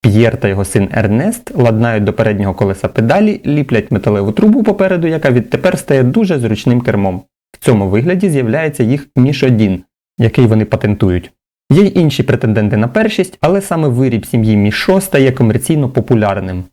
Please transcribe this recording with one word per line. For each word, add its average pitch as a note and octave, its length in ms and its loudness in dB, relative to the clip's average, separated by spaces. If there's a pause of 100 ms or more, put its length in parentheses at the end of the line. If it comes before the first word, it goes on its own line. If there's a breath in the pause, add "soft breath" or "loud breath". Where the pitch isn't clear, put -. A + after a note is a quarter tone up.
П'єр A2 340 2
та - 120 -2
його G2 160 -2
син G2 280 -2
Ернест A2+ 600 -2
ладнають A2+ 500 0
до G#2 80 -2
переднього G2+ 420 -2
колеса G2 340 -2
педалі, F3+ 580 0
ліплять C3+ 440 -2
металеву G#2 420 0
трубу A3 300 2
попереду, F#3+ 440 0
яка D#3 240 0
відтепер C3 480 0
стає C3+ 240 0
дуже F3+ 360 0
зручним A#2+ 420 0
кермом. G2 420 -2 (300)
В - 120 -20
цьому G2+ 240 2
вигляді F3 420 0
з'являється C#3+ 520 -2
їх B2+ 340 -2
Мішодін, A#2+ 680 2 (360)
який A2+ 280 2
вони A2 180 2
патентують. G2 680 -2 (400)
Є D#3+ 120 6
й G3 120 2
інші D#3 280 2
претенденти A2 540 0
на A2 120 0
першість, G#3+ 520 -2
але F#3 200 0
саме E3 280 -2
виріб B2 380 0
сім'ї A2 300 0
Мішо G#2 440 2
стає C3+ 320 2
комерційно B2+ 560 0
популярним. G2 840 -2